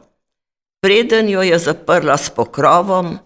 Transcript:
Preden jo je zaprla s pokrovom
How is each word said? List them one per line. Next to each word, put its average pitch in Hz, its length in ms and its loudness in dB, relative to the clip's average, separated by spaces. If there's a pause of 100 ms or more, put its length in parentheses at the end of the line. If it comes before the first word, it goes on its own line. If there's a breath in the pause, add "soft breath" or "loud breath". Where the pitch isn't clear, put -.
(800)
Preden 226 480 0
jo 190 120 -2
je 175 180 2
zaprla 151 580 0
s - 120 -6
pokrovom 170 960 0